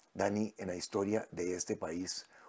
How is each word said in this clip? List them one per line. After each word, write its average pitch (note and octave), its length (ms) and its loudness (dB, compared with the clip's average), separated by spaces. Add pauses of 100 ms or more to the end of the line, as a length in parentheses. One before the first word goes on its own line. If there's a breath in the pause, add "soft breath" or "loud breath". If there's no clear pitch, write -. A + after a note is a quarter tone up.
(140)
Dani, G#2 440 2
en F#2+ 100 -4
la F2+ 80 -2
historia G#2 540 0
de F2+ 240 0
este F2+ 220 -2
país, F2 500 -4 (220 loud breath)